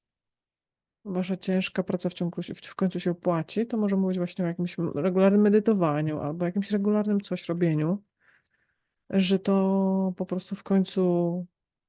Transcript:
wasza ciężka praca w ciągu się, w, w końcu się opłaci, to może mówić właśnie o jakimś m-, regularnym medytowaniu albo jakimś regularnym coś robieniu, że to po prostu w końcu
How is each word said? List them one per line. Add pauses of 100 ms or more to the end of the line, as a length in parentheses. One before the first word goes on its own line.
(1040)
wasza
ciężka
praca
w
ciągu
się,
w,
w
końcu
się
opłaci,
to
może
mówić
właśnie
o
jakimś
m-,
regularnym
medytowaniu
albo
jakimś
regularnym
coś
robieniu, (1080)
że
to
po
prostu
w
końcu (420)